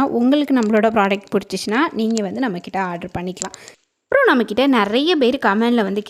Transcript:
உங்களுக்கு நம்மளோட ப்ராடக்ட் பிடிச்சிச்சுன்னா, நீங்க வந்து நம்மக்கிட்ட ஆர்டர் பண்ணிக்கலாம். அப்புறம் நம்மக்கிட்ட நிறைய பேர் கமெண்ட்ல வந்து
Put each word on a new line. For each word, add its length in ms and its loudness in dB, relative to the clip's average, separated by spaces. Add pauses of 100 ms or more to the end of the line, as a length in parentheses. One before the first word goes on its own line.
(180)
உங்களுக்கு 400 2
நம்மளோட 380 2
ப்ராடக்ட் 360 0
பிடிச்சிச்சுன்னா, 480 -2 (200)
நீங்க 260 0
வந்து 180 -6
நம்மக்கிட்ட 340 -6 (120)
ஆர்டர் 260 -10
பண்ணிக்கலாம். 380 -8 (500)
அப்புறம் 260 2
நம்மக்கிட்ட 340 0 (100)
நிறைய 480 2
பேர் 240 2
கமெண்ட்ல 420 2
வந்து 220 -4